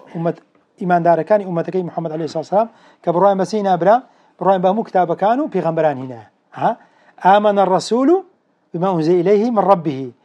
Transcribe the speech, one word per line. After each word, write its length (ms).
امت 240
ایمان 260
دارکانی 420
امتکی 380
محمد 300
علیه 120
الصلاة 140
والسلام 300
که 100
بروی 220
مسیح 280
نابرا، 400
بروی 200
به 100
همو 140
کتابکان 580
و 80
پیغمبران 480
هینا. 260
ها؟ 240
آمن 340
الرسول 680
بما 200
أنزل 260
إليه 300
من 80
ربه 540